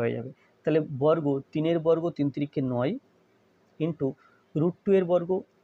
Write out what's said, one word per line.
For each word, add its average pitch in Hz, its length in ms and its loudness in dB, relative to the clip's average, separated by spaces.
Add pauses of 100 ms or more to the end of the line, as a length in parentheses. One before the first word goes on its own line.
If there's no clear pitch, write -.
হয়ে 117 160 0
যাবে। 120 140 -8 (320)
তাহলে 156 180 2 (220)
বর্গ, 156 240 4 (260)
তিনের 160 340 0
বর্গ 165 180 2 (120)
তিন 143 180 0
তিরিকে 147 260 -4 (140)
নয় 127 180 0 (880)
into 156 260 -2 (480)
রুট 165 200 0 (100)
টু 202 140 0
এর 185 140 2
বর্গ 175 180 0 (340)